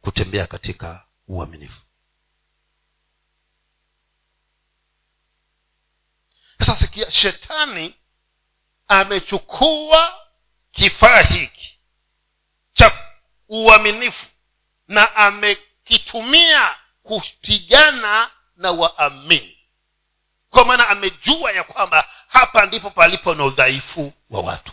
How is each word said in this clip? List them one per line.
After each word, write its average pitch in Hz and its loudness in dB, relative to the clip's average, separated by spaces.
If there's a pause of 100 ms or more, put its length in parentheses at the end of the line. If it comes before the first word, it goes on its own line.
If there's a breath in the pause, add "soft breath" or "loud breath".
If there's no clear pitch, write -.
kutembea 98 -8
katika - -16 (220)
uaminifu. 80 -16 (4000)
Sasa 226 -2
sikia, - -4
shetani 208 -4 (920)
amechukua 302 0 (520)
kifaa 220 4
hiki - -4 (920)
cha - 6 (520)
uaminifu 220 2 (600)
na 208 0
amekitumia 220 0 (280)
kupigana 226 0 (240)
na 180 -4
waamini, 156 -4 (920)
kwa 247 6
maana 240 2
amejua 233 -4
ya 185 -6
kwamba 170 -2 (200 soft breath)
hapa 240 2
ndipo 202 -10
palipo 175 0
na 151 -4
udhaifu 135 -4 (160)
wa 107 -8
watu. - -10